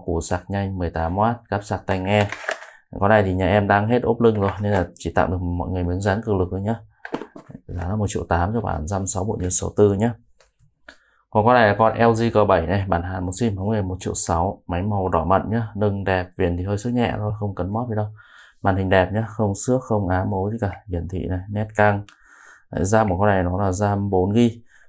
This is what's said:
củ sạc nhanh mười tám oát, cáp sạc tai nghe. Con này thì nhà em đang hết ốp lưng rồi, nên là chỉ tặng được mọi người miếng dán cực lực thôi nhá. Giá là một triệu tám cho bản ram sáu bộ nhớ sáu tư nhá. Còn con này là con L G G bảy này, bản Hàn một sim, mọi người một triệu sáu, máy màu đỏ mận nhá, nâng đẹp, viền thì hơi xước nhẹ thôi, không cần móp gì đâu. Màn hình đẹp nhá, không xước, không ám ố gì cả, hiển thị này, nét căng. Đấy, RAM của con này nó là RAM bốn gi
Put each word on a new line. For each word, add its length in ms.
củ 160
sạc 280
nhanh 280
mười 120
tám 300
oát, 180
cáp 140
sạc 220
tai 140
nghe. 280
Con 100
này 140
thì 100
nhà 140
em 200
đang 200
hết 140
ốp 200
lưng 180
rồi, 120
nên 100
là 240
chỉ 180
tặng 180
được 60
mọi 320
người 140
miếng 180
dán 200
cực 140
lực 160
thôi 100
nhá. 180
Giá 200
là 80
một 140
triệu 200
tám 240
cho 80
bản 260
ram 200
sáu 160
bộ 180
nhớ 80
sáu 260
tư 180
nhá. 200
Còn 160
con 80
này 140
là 100
con 200
L 160
G 200
G 40
bảy 200
này, 200
bản 160
Hàn 220
một 140
sim, 160
mọi 100
người 180
một 160
triệu 140
sáu, 540
máy 140
màu 280
đỏ 160
mận 240
nhá, 260
nâng 280
đẹp, 240
viền 200
thì 60
hơi 140
xước 160
nhẹ 240
thôi, 220
không 160
cần 180
móp 160
gì 60
đâu. 120
Màn 140
hình 140
đẹp 240
nhá, 140
không 280
xước, 260
không 280
ám 240
ố 180
gì 100
cả, 100
hiển 200
thị 200
này, 120
nét 260
căng. 280
Đấy, 140
RAM 240
của 100
con 100
này 140
nó 180
là 100
RAM 380
bốn 240
gi 140